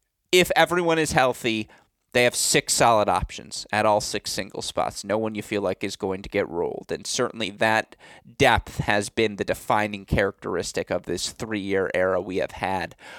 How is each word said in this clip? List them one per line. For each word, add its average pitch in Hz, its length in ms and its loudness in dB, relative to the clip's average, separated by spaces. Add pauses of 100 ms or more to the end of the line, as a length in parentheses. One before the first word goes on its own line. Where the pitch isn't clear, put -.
(300)
if 180 240 6
everyone 165 440 2
is 156 140 0
healthy, 123 560 0 (440)
they 123 120 4
have 120 100 4
six - 380 0
solid 113 360 6
options - 640 -4
at 107 120 2
all 107 160 4
six - 300 -6
single - 320 -6
spots. - 420 -4
No 101 140 0
one 110 160 -2
you 104 80 -4
feel 101 200 -4
like 98 220 -2
is 98 120 -6
going 95 260 -4
to - 60 -14
get 98 200 0
rolled, 82 440 -4
and 82 140 -6
certainly 113 440 -4
that 110 460 0 (400)
depth 120 420 4
has 104 300 0
been 107 280 0
the 101 80 -4
defining 104 600 -2
characteristic 98 840 -2
of 90 140 -2
this 87 280 -6
three-year 98 600 -2
era 92 260 2
we 92 160 -6
have 78 160 -2
had, 92 440 -4 (220)